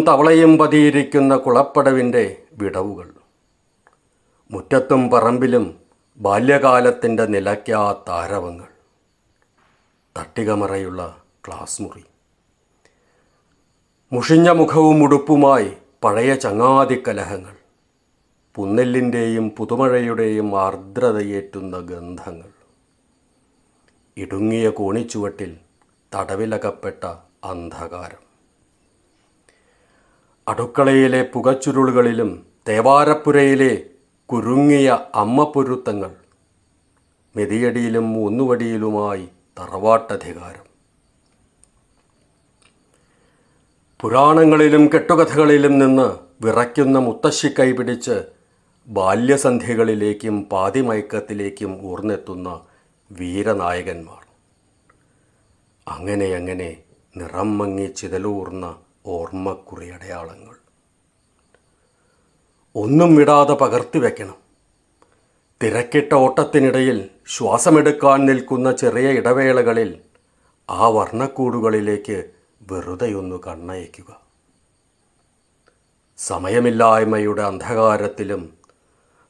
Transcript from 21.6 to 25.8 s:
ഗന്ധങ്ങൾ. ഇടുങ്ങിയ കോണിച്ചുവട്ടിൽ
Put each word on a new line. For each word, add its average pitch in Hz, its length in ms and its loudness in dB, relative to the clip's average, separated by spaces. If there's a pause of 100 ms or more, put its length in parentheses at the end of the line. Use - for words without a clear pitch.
ഗന്ധങ്ങൾ. 87 580 -16 (1700)
ഇടുങ്ങിയ 107 480 -4 (140)
കോണിച്ചുവട്ടിൽ 101 760 -6 (580)